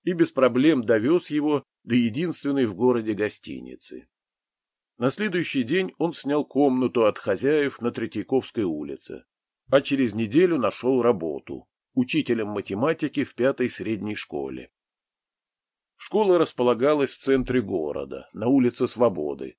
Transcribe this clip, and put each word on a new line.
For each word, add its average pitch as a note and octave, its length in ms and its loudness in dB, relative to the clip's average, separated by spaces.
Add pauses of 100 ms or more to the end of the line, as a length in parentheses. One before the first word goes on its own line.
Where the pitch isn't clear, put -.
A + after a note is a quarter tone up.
и F3+ 100 0
без E3 180 2
проблем B2+ 540 4
довез A#2+ 440 2
его D3 340 0 (200)
до B2 120 0
единственной C#3 720 0
в G2+ 100 -2
городе A2+ 380 2
гостиницы. C2 920 -8 (880)
На B2 120 0
следующий E3+ 540 -2
день F3+ 340 -2
он E3 160 -2
снял C#3+ 320 -2
комнату B2+ 600 2
от G#2 120 2
хозяев C3 640 -2
на A#2 100 -2
Третьяковской A2+ 720 -2
улице, D2+ 600 -6 (440)
а C#3 120 4
через C3+ 320 0
неделю C#3 440 2
нашел A#2+ 440 0
работу D#2+ 640 -2 (260)
учителем B2 540 0
математики B2+ 760 -4
в - 120 -8
пятой B2+ 340 0
средней G#2 460 -6
школе. C2 560 -8 (1200)
Школа F#3+ 420 2
располагалась C3+ 720 2
в - 60 -18
центре B2+ 440 0
города, D2+ 720 -6
на G2+ 140 -6
улице B2+ 400 4
Свободы, D2+ 720 -2